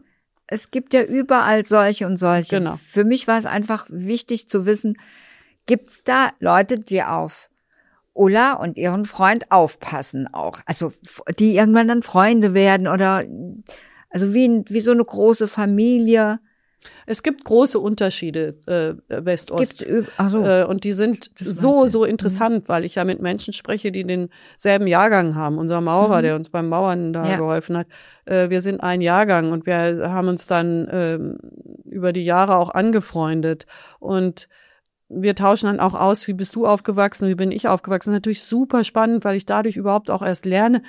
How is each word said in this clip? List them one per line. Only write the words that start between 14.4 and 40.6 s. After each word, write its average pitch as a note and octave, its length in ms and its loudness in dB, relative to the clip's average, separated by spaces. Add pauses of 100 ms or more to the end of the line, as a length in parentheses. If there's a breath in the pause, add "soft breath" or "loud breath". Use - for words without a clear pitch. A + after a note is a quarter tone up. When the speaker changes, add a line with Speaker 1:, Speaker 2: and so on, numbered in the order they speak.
Speaker 1:
wie G#3+ 140 -2
so A#3 100 2
eine A#3 120 4
große G#3+ 440 2
Familie. A3 920 2 (640 soft breath)
Speaker 2:
Es - 180 -6
gibt D4 220 -4
große A#3 340 4
Unterschiede, E3+ 760 -2 (120)
äh, E3 580 -4
West-Ost. - 540 -4
Speaker 1:
Gibt's - 60 -10
üb-, G#3+ 320 -2
ach G3 120 0
so. G#3 140 0
Speaker 2:
Äh, F#3 220 4
und F#3+ 180 -4
die G#3 80 -2
sind G#3 480 -2
Speaker 1:
Das F#3 160 -6
Speaker 2:
so, B3 160 4
Speaker 1:
meinst C4 240 4
du. A3 40 2
Speaker 2:
so A3 40 4
Speaker 1:
Mhm. - 60 0
Speaker 2:
interessant, G#3+ 600 -2
weil E3 160 0
ich F3+ 100 -10
ja F3+ 100 -2
mit F#3 160 -4
Menschen G3 320 -6
spreche, G#3 380 -6
die F#3+ 120 -6
denselben F#3 840 -2
Jahrgang F3+ 480 4
haben. D3+ 220 -2
Unser E3 220 -2
Maurer, F3+ 400 2
Speaker 1:
Mhm. D#3+ 40 2
Speaker 2:
der D#3 120 0
uns D#3+ 140 -8
beim E3+ 200 -4
Mauern F3 440 -2
da E3 160 -4
Speaker 1:
Ja. F#3+ 80 0
Speaker 2:
geholfen D#3+ 400 -2
hat. F3 100 -6 (380 soft breath)
Äh, F3+ 240 0
wir F#3 120 0
sind G3 200 -6
ein F3+ 200 -2
Jahrgang F3 520 2
und E3 120 -6
wir E3+ 460 0
haben F#3 160 -2
uns F3+ 200 -4
dann, E3+ 440 0
ähm, E3 460 -4 (520)
über F3+ 240 -2
die F3 120 -4
Jahre F#3 320 4
auch F3 120 2
angefreundet. D#3+ 960 -2 (340 loud breath)
Und F#3 500 -4 (580 soft breath)
wir F#3+ 280 -2
tauschen G3+ 320 2
dann G3+ 120 0
auch F#3 140 2
aus, G3 340 0
wie G3+ 60 -4
bist F#3 220 -8
du A3+ 100 -2
aufgewachsen, G3+ 640 0
wie F#3 60 0
bin F#3+ 160 -2
ich - 180 -4
aufgewachsen. F#3+ 440 -2
Natürlich G#3 300 -4
super B3 400 0
spannend, A3+ 400 0
weil G3 140 -2
ich G3 80 -6
dadurch G#3 320 -2
überhaupt G3+ 320 -2
auch F#3+ 120 -2
erst F#3 240 -6
lerne, G#3+ 440 2